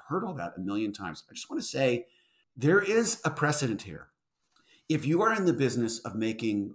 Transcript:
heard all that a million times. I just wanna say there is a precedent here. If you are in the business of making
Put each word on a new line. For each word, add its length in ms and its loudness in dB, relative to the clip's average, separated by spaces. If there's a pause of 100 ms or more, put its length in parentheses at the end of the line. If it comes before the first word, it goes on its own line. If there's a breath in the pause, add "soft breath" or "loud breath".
heard 160 -4
all 100 -8
that 220 -8
a 40 -10
million 320 -4
times. 380 -10
I 40 -20
just 160 -14
wanna 100 -6
say 460 0 (500 soft breath)
there 240 6
is 460 2
a 40 2
precedent 520 0
here. 260 -14 (800 soft breath)
If 160 0
you 160 2
are 140 4
in 100 0
the 80 6
business 460 0
of 160 -10
making 600 -2